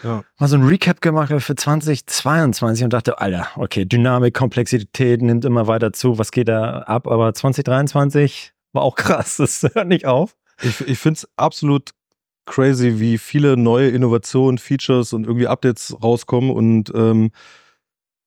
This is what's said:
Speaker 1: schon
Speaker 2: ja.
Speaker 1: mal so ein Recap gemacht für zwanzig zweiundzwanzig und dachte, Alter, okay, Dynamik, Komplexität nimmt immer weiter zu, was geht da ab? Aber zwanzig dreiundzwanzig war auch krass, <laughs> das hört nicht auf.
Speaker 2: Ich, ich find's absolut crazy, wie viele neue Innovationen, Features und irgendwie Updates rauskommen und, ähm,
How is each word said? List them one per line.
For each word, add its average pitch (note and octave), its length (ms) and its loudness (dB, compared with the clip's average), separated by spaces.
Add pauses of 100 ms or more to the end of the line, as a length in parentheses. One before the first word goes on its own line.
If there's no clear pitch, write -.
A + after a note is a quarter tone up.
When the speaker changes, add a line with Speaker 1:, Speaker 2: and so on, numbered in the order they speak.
Speaker 1:
schon A#2 80 -6
Speaker 2:
ja. G#2+ 140 -6 (140)
Speaker 1:
mal C#3+ 100 2
so C#3+ 80 4
ein C3 60 4
Recap F3 400 2
gemacht D#3 280 0 (120)
für C#3+ 140 -4
zwanzig D3+ 500 -2
zweiundzwanzig B2 800 0
und A#2 100 0
dachte, - 260 -2
Alter, F#2 360 -4
okay, - 280 -4
Dynamik, B2 480 2
Komplexität A#2+ 880 0
nimmt A#2+ 240 2
immer A#2 220 2
weiter A2+ 260 0
zu, B2 240 0
was G#2+ 140 -2
geht A#2+ 180 -2
da A2+ 300 -2
ab? - 280 -4
Aber A2+ 280 2
zwanzig C#3 300 -2
dreiundzwanzig C#3+ 880 0 (180)
war C#3 100 -2
auch C3+ 120 0
krass, - 420 -2
<laughs> - 0 -
das D3 380 -2
hört G3 140 -2
nicht E3+ 180 0
auf. C#3 320 0 (240)
Speaker 2:
Ich, A#2+ 260 -4
ich B2 100 -2
find's - 380 -2
absolut C#3+ 540 -2 (560)
crazy, B2 520 2
wie A2+ 200 0
viele C#3+ 400 0
neue A#2+ 320 4
Innovationen, B2+ 680 2
Features B2+ 560 -2
und A2 120 -4
irgendwie A#2+ 240 -2
Updates - 540 -2
rauskommen B2 480 0
und, A2+ 440 2
ähm, A2+ 360 2 (960)